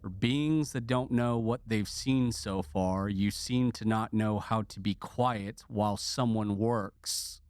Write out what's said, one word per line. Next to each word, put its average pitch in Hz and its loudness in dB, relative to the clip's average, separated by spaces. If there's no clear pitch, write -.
For - -10
beings 139 0
that 120 -4
don't 127 0
know 120 2
what 113 0
they've 107 0
seen 127 0
so 95 -2
far, 95 0
you 101 2
seem 123 0
to - -8
not 110 0
know 107 2
how 110 0
to - -8
be 98 0
quiet 113 -2
while 104 2
someone 110 0
works. - -2